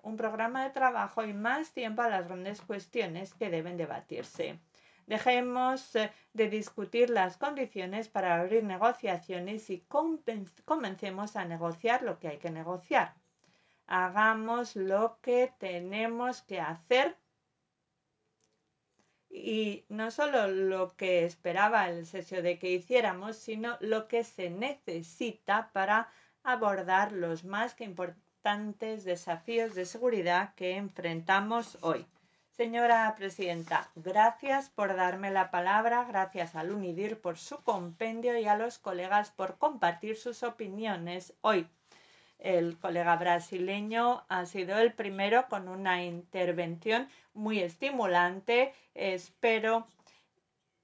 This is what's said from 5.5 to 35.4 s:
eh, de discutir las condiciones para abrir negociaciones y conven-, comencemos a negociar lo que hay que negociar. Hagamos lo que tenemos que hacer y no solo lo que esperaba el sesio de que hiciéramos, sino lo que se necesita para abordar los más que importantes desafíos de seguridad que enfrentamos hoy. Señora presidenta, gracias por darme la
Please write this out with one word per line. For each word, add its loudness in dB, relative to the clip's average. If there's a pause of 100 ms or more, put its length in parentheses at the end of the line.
eh, 0 (220)
de 2
discutir 0
las 2
condiciones -6
para 2
abrir 2
negociaciones -2
y -8
conven-, -2 (140)
comencemos -4
a -4
negociar -2
lo -4
que -8
hay -8
que -8
negociar. -2 (760)
Hagamos 0
lo 0
que 2
tenemos -4
que -8
hacer 0 (2250)
y -4
no -6
solo 2
lo 0
que 2
esperaba 2
el -6
sesio -6
de 0
que -2
hiciéramos, 0
sino -8
lo -2
que 0
se -8
necesita -4
para 2 (380)
abordar 2
los -4
más -4
que -12
importantes -4
desafíos -2
de -4
seguridad 0
que -4
enfrentamos -2
hoy. -2 (500)
Señora 4
presidenta, 2
gracias 4
por 0
darme 0
la 4